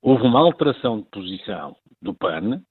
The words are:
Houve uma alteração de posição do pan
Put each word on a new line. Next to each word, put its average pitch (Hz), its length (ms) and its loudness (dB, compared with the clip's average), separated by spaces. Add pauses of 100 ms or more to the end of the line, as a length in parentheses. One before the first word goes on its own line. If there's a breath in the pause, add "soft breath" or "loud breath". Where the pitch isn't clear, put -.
Houve 127 220 4
uma 123 160 4
alteração 139 600 2
de 101 100 -16
posição 92 640 -12 (260)
do - 140 -10
pan 92 560 -4